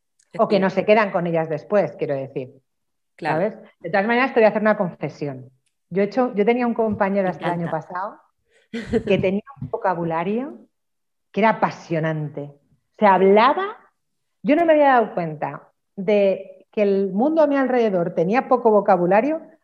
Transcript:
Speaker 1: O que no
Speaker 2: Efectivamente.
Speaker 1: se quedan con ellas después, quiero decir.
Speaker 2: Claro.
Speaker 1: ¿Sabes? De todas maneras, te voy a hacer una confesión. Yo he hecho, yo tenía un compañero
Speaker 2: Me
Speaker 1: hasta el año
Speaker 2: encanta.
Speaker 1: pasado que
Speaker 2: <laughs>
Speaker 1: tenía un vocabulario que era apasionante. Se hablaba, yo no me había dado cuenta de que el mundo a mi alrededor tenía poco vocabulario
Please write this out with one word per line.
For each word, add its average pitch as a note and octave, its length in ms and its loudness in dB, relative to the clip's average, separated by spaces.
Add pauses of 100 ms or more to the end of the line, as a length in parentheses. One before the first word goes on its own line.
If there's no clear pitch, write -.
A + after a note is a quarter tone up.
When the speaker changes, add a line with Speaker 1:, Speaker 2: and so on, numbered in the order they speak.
(380)
Speaker 1:
O G3+ 100 2
que G3+ 100 2
no F#3+ 80 2
Speaker 2:
Efectivamente. F#3 80 -2
Speaker 1:
se F#3 100 0
quedan G#3+ 280 4
con F3 140 -2
ellas E3 220 -2
después, D#3+ 480 -2
quiero D3+ 180 -4
decir. C3 380 -10 (640)
Speaker 2:
Claro. D3+ 200 -4
Speaker 1:
¿Sabes? G#3+ 220 -4 (220)
De E3+ 100 -12
todas G3 160 0
maneras, A#3+ 280 0
te B3 60 4
voy G#3+ 60 8
a - 20 4
hacer G#3 140 0
una G#3+ 140 2
confesión. C#3+ 760 -8 (400)
Yo F#3 120 0
he G#3 40 2
hecho, B3 280 -2
yo G3+ 100 0
tenía A#3+ 220 2
un A#3 80 -2
compañero G3+ 500 0
Speaker 2:
Me F3+ 60 0
Speaker 1:
hasta D#3 160 -10
el F3 60 -2
año E3+ 140 -4
Speaker 2:
encanta. D#3 220 -6
Speaker 1:
pasado F#3+ 320 -10 (880)
que G3 120 2
Speaker 2:
<laughs> - 0 -
Speaker 1:
tenía F#3+ 240 -2 (180)
un - 100 -10
vocabulario F3+ 880 -4 (760)
que G3 80 -4
era G#3+ 100 4
apasionante. D#3 1000 -6 (460)
Se G#3+ 80 2
hablaba, A3 720 4 (640)
yo C4+ 140 2
no E4+ 100 2
me D#4+ 60 4
había D4 220 4
dado A3+ 200 2
cuenta D#3 580 -8 (240)
de G3 760 -2
que G#3+ 100 -2
el G3 300 0
mundo D4+ 300 2
a D4 40 6
mi C#4 100 0
alrededor A3 580 0
tenía A3 340 0
poco B3 220 2
vocabulario G3+ 680 2 (240)